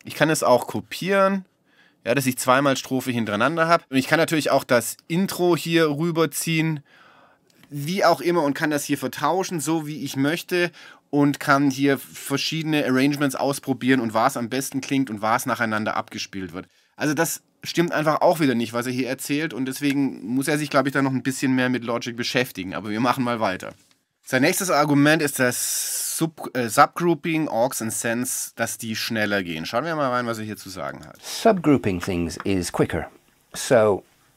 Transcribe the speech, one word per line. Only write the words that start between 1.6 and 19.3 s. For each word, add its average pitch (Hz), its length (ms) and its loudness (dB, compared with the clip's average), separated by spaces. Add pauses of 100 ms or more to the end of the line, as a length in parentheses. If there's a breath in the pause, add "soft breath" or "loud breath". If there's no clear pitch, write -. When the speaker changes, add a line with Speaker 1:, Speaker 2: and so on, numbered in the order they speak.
Speaker 1:
ja, 117 100 2
dass 135 100 0
ich 127 120 -2
zweimal 131 400 4
Strophe 131 340 -4
hintereinander 120 560 0
hab. 170 220 2
Und 135 80 0
ich 127 100 0
kann 156 120 4
natürlich 160 320 0
auch 135 120 2
das 120 320 0 (120)
Intro 175 500 0
hier 165 320 0
rüberziehen, 160 920 0 (920 soft breath)
wie 156 300 -2
auch 165 160 4
immer, 170 220 2
und 143 100 2
kann 156 160 -2
das 143 160 -2
hier 143 140 -2
vertauschen, 165 600 -2
so 151 280 -2
wie 147 160 -10
ich 139 120 -8
möchte, 170 560 0 (380 loud breath)
und 143 300 2
kann 139 320 2
hier 139 260 2
verschiedene 151 880 -2
Arrangements 139 500 2
ausprobieren 131 640 0
und 113 140 -2
was 113 240 2
am 120 120 -4
besten 131 300 -4
klingt 135 300 -2
und 107 140 -6
was 117 240 2
nacheinander 110 500 -2
abgespielt 95 560 -8
wird. 90 140 -10 (280)
Also 143 200 -2
das 160 260 -2 (220)
stimmt 170 280 0
einfach 151 300 0
auch 160 180 4
wieder 135 140 4
nicht, 117 200 -2
was 120 120 -2
er 127 60 -4
hier 123 180 -2
erzählt, 143 460 -4